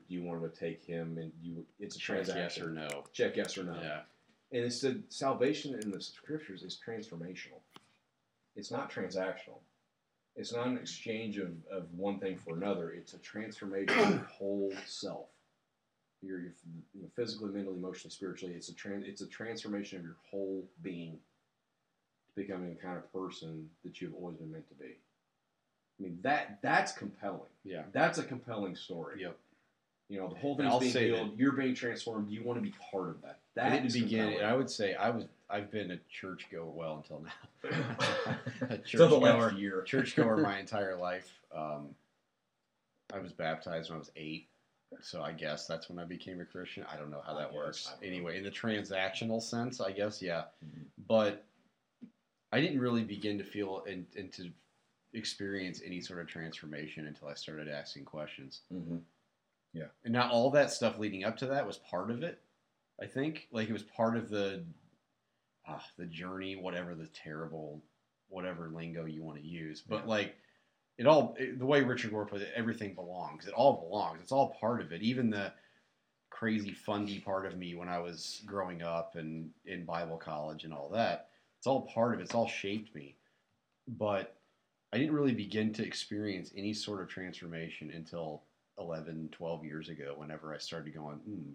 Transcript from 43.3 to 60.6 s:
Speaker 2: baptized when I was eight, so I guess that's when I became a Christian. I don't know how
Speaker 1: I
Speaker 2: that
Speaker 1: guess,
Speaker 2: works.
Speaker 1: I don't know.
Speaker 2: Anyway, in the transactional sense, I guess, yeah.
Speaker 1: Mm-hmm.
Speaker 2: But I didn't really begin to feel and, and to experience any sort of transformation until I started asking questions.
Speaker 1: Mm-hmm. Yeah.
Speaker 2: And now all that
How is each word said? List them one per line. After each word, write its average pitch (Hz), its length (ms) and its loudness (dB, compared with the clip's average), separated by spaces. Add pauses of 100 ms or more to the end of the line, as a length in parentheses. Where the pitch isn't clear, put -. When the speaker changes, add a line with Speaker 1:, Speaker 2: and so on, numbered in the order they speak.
Speaker 2:
baptized 82 580 -2
when 82 60 -4
I - 20 -6
was 71 180 -10
eight, 80 320 -8 (520)
so 85 220 -8
I 76 100 -4
guess 78 340 -4
that's 82 220 -6
when 87 100 -10
I 85 60 -8
became 90 360 -8
a 87 40 -8
Christian. 90 480 -10
I 76 40 -8
don't 76 140 -8
know 71 160 -8
how 76 100 -4
Speaker 1:
I 76 60 -4
Speaker 2:
that 69 80 -4
Speaker 1:
guess, 76 60 -8
Speaker 2:
works. 76 320 -4
Speaker 1:
I - 40 -8
don't - 100 -16
know. 101 60 -8
Speaker 2:
Anyway, 87 300 -4
in 98 60 -6
the 101 60 -4
transactional 104 920 0
sense, 123 380 -2
I 98 120 0
guess, 101 300 0
yeah. 85 220 0 (200)
Speaker 1:
Mm-hmm. 76 180 -12 (260)
Speaker 2:
But 107 360 6 (1080)
I 120 80 6
didn't 147 200 4
really 120 240 4
begin 104 340 -2
to 101 60 -4
feel 98 440 -2
and, 92 180 -6 (100)
and 95 180 -8
to 90 160 -10 (640)
experience 98 720 -4
any 90 160 -6
sort 87 200 -8
of 80 80 -8
transformation 78 800 -8
until 76 220 -12
I 73 60 -8
started 76 340 -8
asking 71 360 -8
questions. 69 560 -10 (120)
Speaker 1:
Mm-hmm. 85 240 -4 (760)
Yeah. 80 120 -6 (200)
Speaker 2:
And 113 80 0
now 120 180 6
all 120 220 8
that 139 200 10